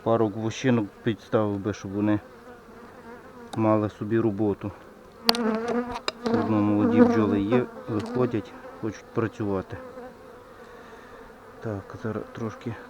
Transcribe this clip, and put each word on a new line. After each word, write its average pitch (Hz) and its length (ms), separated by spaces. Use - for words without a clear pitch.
Пару 113 240
вощинок 110 580
підставив 107 540
би, 98 160
щоб 98 180
вони... 104 280
Мали 107 320
собі 110 300
роботу. 104 520
Все 233 160
одно 214 180
молоді 107 440
бджоли 214 400
є, 120 240
виходять, 120 640
хочуть 110 320
працювати. 101 640
Так, 101 440
зараз 107 280
трошки 113 440